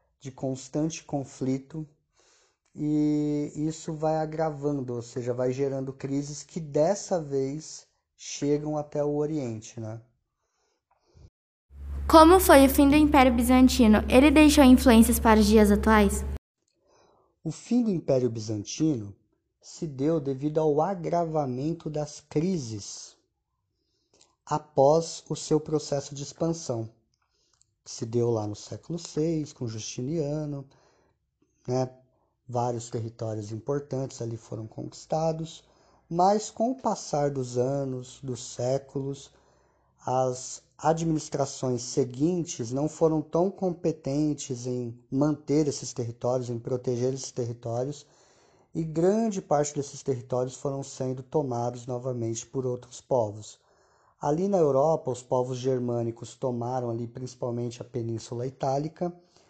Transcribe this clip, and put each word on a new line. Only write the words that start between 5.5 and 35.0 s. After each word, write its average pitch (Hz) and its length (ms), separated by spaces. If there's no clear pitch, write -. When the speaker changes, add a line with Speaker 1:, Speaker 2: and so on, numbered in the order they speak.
Speaker 1:
gerando 135 400
crises 143 520
que - 160
dessa 160 600
vez 139 680
chegam 147 600
até 147 260
o 147 120
Oriente, 139 640
né? 113 200
Speaker 2:
Como 330 300
foi 285 260
o 262 40
fim 277 180
do 277 80
Império 294 380
Bizantino? 247 760
Ele 269 240
deixou 294 320
influências 240 560
para 220 200
os 214 60
dias 208 260
atuais? 208 520
Speaker 1:
O 160 80
fim 240 320
do 220 80
Império 131 380
Bizantino 110 840
se - 260
deu 147 320
devido 139 400
ao 156 220
agravamento 160 1080
das 151 320
crises 147 960
após 151 840
o 151 60
seu 156 240
processo 147 560
de 139 80
expansão, 135 640
que - 80
se - 140
deu 117 240
lá 107 180
no 104 80
século - 420
seis, 156 560
com 123 140
Justiniano, 143 1000
né? 127 240
Vários 120 380
territórios 110 640
importantes 135 720
ali 117 120
foram 110 300
conquistados, 160 960